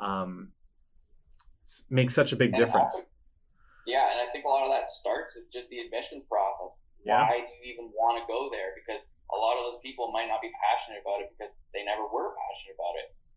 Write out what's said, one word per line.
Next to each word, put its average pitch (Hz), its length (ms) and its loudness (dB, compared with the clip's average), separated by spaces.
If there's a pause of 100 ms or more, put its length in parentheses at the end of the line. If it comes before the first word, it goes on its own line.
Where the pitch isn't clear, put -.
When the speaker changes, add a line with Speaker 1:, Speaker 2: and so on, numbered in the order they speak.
Speaker 1:
um, 95 520 -4 (1120)
s-, - 260 -10
makes 127 240 4
such - 180 6
a - 40 -2
big 123 180 4
Speaker 2:
And 117 80 6
I - 40 8
Speaker 1:
difference. - 280 4
Speaker 2:
think, - 140 -8 (800)
yeah, 123 260 4
and 120 120 0
I 120 80 -8
think 143 120 -8
a 143 40 0
lot 135 160 4
of 135 80 4
that 123 160 2
starts - 480 -4
with - 160 -20
just 123 160 -10
the 120 160 -10
admissions 120 440 -8
process. 98 440 0 (320)
Speaker 1:
Yeah. 107 240 4
Speaker 2:
Why 120 160 2
do - 160 -14
you 123 160 -12
even 113 160 -14
wanna 117 360 2
go 127 240 -2
there? 95 240 -4
Because - 280 -10 (280)
a - 40 -2
lot 113 240 4
of 120 120 -4
those 120 120 -14
people 127 280 -6
might 113 160 -2
not 110 120 0
be 113 160 -8
passionate 107 480 0
about 120 200 -2
it - 120 -16
because 104 160 -12 (240)
they 104 80 -6
never 107 240 -2
were 131 260 -4
passionate - 460 -10
about 87 200 -2
it. - 120 -12 (240)